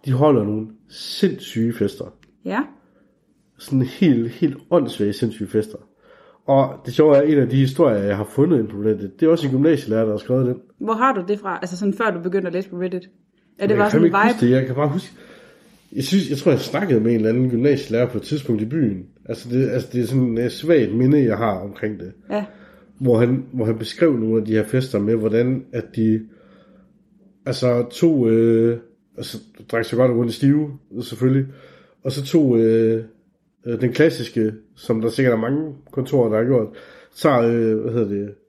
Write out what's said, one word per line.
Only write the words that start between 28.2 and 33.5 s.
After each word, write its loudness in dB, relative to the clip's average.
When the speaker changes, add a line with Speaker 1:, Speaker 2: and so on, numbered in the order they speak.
Speaker 1:
øh, 4
altså -12
drak -2
så -6
godt 4
rundt 0
i -8
stive, 0
selvfølgelig. 0
Og -6
så -8
tog, 4
øh, 2